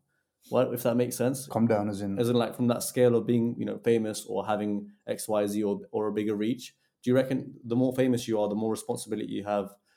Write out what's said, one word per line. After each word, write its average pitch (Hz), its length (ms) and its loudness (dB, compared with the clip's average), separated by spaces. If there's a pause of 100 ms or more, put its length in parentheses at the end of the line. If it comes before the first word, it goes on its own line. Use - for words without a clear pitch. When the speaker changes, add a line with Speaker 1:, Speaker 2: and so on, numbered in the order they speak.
(500)
Speaker 1:
What, 120 240 2
if - 100 -6
that 120 120 2
makes 123 200 0
sense? 131 320 -2
Speaker 2:
Come 113 180 2
down 107 220 2
as 101 140 -4
in? 98 160 -4
Speaker 1:
As 120 120 2
in, 120 60 4
like, 117 200 0
from 123 120 0
that 113 140 0
scale 123 340 4
of 107 100 0
being, 120 320 2
you 113 80 -4
know, 104 120 -6
famous 107 480 0
or 101 200 -4
having 104 440 -2 (160)
X, 110 220 -6
Y, 104 180 2
Z 104 160 -2
or, 101 200 -2 (100)
or 107 160 -2
a 104 40 -4
bigger 104 240 -2
reach. 110 380 -4 (280)
Do 123 80 0
you 127 60 6
reckon - 380 -2 (100)
the 117 120 -2
more 127 180 2
famous 127 340 2
you 107 120 2
are, 104 80 2
the 101 60 -2
more 110 160 -2
responsibility 107 600 -6
you 101 120 -6
have 101 300 -2 (220)